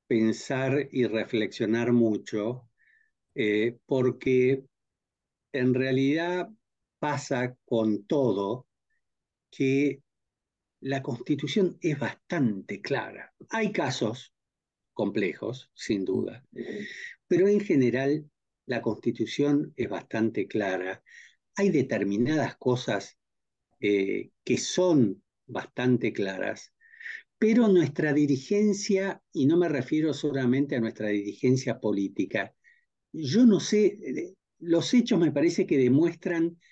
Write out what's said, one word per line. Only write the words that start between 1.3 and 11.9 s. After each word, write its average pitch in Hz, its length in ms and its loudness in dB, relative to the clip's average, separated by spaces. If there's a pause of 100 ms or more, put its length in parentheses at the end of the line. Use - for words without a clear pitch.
mucho, 110 760 0 (680)
eh, 107 520 0
porque 131 800 2 (880)
en 127 220 2
realidad 139 760 0 (500)
pasa 135 640 -4
con 110 400 0
todo 117 640 0 (840)
que 135 520 0 (800)
la 135 220 -4
Constitución 147 800 -2
es 151 180 -2